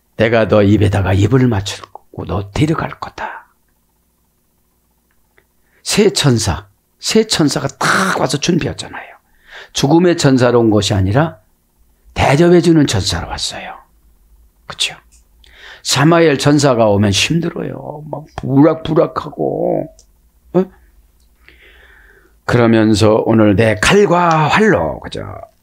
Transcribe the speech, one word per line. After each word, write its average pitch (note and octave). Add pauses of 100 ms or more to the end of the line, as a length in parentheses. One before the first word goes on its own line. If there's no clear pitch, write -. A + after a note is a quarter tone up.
(160)
내가 A2+
너 G#2
입에다가 G2
입을 A#2+
맞추고 -
너 G2
데려갈 D3+ (100)
거다." - (2250)
새 G3+
천사, A2 (360)
새 A3
천사가 C#3+
탁 -
와서 C#3+
준비했잖아요. - (720)
죽음의 E3
천사로 B2+
온 A2+
것이 G#2
아니라 G#2+ (760)
대접해주는 E3
천사로 F#2+
왔어요. - (920)
그쵸? - (840)
사마엘 D#3
천사가 C3+
오면 G2+
힘들어요. -
막 D3 (140)
부락부락하고. D3 (600)
어? F#3 (1800)
그러면서 A2
오늘 G#2+
"내 A2
칼과 F3
활로", A2+
그죠? G1+ (280)